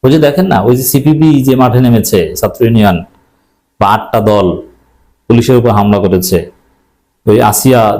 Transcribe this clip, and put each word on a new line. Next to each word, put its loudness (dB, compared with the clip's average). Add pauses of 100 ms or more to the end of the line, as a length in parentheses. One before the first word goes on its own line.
ওই 2
যে 2
দেখেন 0
না, -2
ওই 0
যে -6
সিপিবি 0
যে 2
মাঠে 0
নেমেছে, 0
ছাত্র -4
ইউনিয়ন 0 (760)
বা 0
আটটা -2
দল 0 (720)
পুলিশের 2
উপর 0
হামলা 0
করেছে -2 (720)
ওই 0
আসিয়া 0